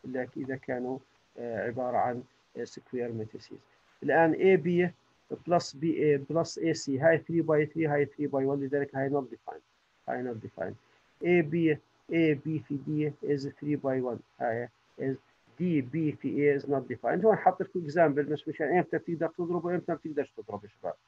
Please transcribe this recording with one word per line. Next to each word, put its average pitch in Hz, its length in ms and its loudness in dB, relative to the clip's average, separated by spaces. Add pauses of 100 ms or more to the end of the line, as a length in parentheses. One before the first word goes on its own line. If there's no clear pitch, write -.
إلا 127 220 -6 (100)
إذا 135 180 -6
كانوا، 127 440 -6 (400)
آه، 117 280 -6
عبارة 123 300 -4
عن، 120 260 -2 (340)
آه، 120 60 -6
square 120 480 -8 (100)
matrices. - 340 -14 (480)
الآن 156 300 6
A 190 240 6
B 175 320 2 (440)
plus - 400 0
B 139 120 -6
A 151 340 2 (120)
plus 160 260 -2
A 160 160 0
C، 151 160 -6
هاي 156 280 4
three 165 260 0
by 151 300 2
three، 160 120 0
هاي 147 200 2
three 143 220 -4
by 135 180 0
one، 139 140 0
لذلك 139 360 -2
هاي 135 140 0
not 139 140 0 (120)
defined. - 260 -14 (480)
هاي 127 140 -4
not 123 140 -6
defined. 104 380 -8 (480)
A 175 200 6
B، 156 340 2 (340)
A 165 240 4
B 151 320 -4
في 143 100 -4 (100)
D 151 240 0 (160)
is 143 160 0
three 147 340 -4
by 131 340 -2
one. 107 80 -6 (200)
هاي 120 300 -2 (320)
is 131 140 -2 (440)
D 170 220 2
B 147 400 -2
في 143 380 2
A - 20 -6
is - 40 -12
not 131 300 -2
defined. 160 300 0
هون 214 100 8
حاطط - 260 2
لكم 175 260 -6
example، 147 440 2
بس 147 160 -6
مشان 156 300 0
إمتى 175 200 0
بتقدر 165 300 -4
تضرب 170 380 -4
وإمتى 175 260 -2
ما 160 60 -2
بتقدرش 147 340 -6
تضرب 104 320 -10
يا 104 60 -18
شباب. - 240 -8 (140)